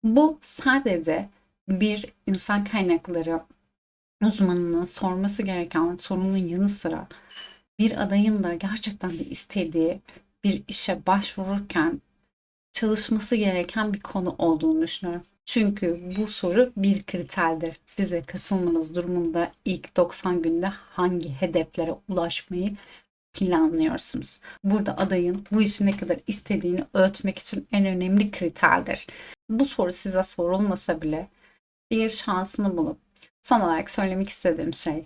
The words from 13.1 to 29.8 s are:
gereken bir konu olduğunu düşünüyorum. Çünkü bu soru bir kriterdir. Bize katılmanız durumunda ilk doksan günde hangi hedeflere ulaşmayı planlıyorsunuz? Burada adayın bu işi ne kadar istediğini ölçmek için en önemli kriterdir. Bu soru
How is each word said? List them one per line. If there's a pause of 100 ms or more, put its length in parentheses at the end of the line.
gereken
bir
konu
olduğunu
düşünüyorum. (220)
Çünkü
bu
soru
bir
kriterdir. (180)
Bize
katılmanız
durumunda (140)
ilk
doksan
günde
hangi
hedeflere (120)
ulaşmayı (640)
planlıyorsunuz? (240)
Burada
adayın
bu
işi
ne
kadar (100)
istediğini
ölçmek
için
en
önemli
kriterdir. (420)
Bu
soru